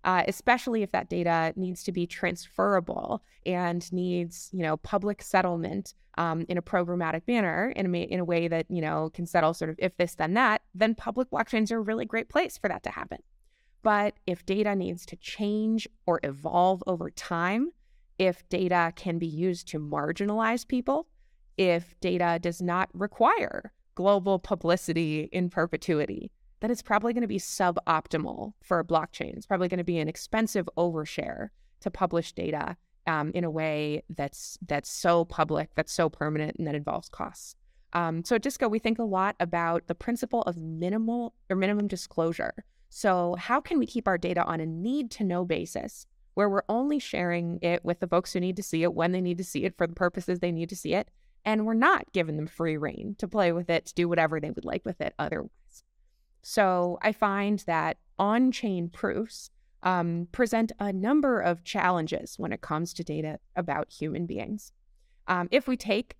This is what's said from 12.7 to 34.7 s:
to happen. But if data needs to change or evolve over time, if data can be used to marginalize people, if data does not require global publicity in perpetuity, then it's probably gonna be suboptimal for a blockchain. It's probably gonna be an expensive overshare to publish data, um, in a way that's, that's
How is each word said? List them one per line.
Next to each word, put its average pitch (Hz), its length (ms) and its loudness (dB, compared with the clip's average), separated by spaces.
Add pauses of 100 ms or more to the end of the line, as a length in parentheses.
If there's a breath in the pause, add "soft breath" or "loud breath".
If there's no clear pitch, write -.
to - 60 -4
happen. - 300 -10 (640)
But 208 320 4 (100)
if 175 200 -2
data 202 300 2
needs 180 320 -4
to - 100 -14
change 214 720 -2 (200)
or 170 160 2
evolve 175 640 2
over 175 240 -2
time, 196 600 0 (460)
if 185 320 2
data 175 460 2
can 170 240 -4
be 170 80 -2
used 175 400 -2
to 156 120 -6
marginalize 202 880 0
people, 269 400 0 (500)
if 170 420 4
data 175 420 2
does 170 180 -2
not 180 340 0
require 226 760 0 (220)
global 190 460 4
publicity 165 920 0
in 180 200 0
perpetuity, 160 800 0 (280)
then 220 100 -2
it's 240 140 -2
probably 220 280 2
gonna 233 160 0
be 196 120 -2
suboptimal 175 1200 0
for 175 160 0
a 165 80 0
blockchain. - 500 -2
It's - 120 -14
probably 180 200 2
gonna 175 160 -2
be 170 140 0
an 156 100 0
expensive 214 680 0
overshare 165 720 -2 (300)
to 202 100 -4
publish 170 440 0
data, 156 440 -4 (300)
um, 156 260 0
in 175 100 0
a 165 60 0
way 151 600 -2
that's, - 560 -8
that's 143 220 -2